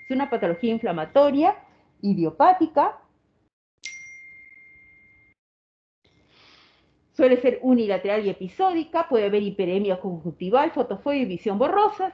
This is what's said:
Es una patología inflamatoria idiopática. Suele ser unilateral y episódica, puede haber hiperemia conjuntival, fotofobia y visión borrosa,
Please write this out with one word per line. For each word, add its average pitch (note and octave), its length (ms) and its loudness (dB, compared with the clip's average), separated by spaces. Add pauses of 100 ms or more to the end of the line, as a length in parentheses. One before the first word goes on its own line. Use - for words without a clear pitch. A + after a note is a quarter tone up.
Es - 60 -16
una C4+ 180 -2
patología A3 420 -2
inflamatoria C4+ 840 2 (460)
idiopática. D4 960 2 (4000)
Suele B3+ 240 4
ser B3 240 0
unilateral G#3 640 0
y - 20 0
episódica, E4 800 -4
puede A3 160 0
haber G#3 180 0
hiperemia G3 560 -2
conjuntival, F#3 720 -2
fotofobia C4 500 -2
y - 20 0
visión G3 340 -4
borrosa, F#4+ 560 0